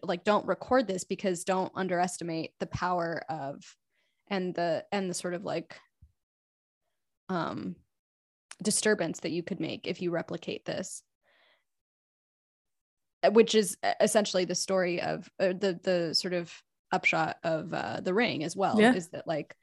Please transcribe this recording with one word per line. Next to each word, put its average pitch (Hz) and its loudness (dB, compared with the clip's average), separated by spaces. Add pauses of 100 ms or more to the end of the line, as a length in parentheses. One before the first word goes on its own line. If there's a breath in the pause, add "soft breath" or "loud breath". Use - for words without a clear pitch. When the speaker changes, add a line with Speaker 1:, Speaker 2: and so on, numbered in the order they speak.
Speaker 1:
like, 175 -2
don't 208 4
record 240 2
this 190 -4
because 185 -2
don't 185 0
underestimate 175 -2
the 185 -4
power 175 -2
of, 143 -8 (640)
and 185 -2
the, 170 0
and 196 -2
the 175 -4
sort 180 -4
of, 170 -8
like, 160 -6 (1500)
um, 170 -4 (840)
disturbance 190 0
that 165 -4
you 170 -4
could 170 -8
make 147 -6
if 190 -4
you 180 -2
replicate - -6
this." - -8 (2250 soft breath)
Uh, 190 6
which 214 8
is 214 2
e-, 101 2 (120)
essentially 208 4
the 180 -2
story 180 0
of, 160 -4 (100)
uh, 190 4
the, 185 0
the 170 0
sort 180 -2
of 175 -4 (380)
upshot 165 2
of, 165 -2
uh, - -4
The 185 0
Ring 226 2
as 175 -6
well, 190 2
Speaker 2:
Yeah. 233 8
Speaker 1:
is 180 -2
that, - -10
like, 160 -4